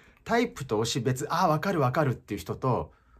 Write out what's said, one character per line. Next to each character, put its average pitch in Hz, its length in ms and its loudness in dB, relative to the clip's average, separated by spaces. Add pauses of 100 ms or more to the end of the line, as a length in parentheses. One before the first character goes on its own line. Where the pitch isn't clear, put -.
(240)
タ 233 140 0
イ 240 100 2
プ - 160 -12
と 107 160 0
推 117 40 2
し 139 160 -2
別、 127 320 -2
「あ 170 120 2
あ、 180 40 6
分 156 120 4
か 190 120 -2
る 175 80 0
分 127 120 2
か 156 120 2
る」 135 80 2
っ - 20 -4
て - 200 -8
い - 40 -2
う - 20 -8
人 - 160 -8
と、 107 360 -2 (280)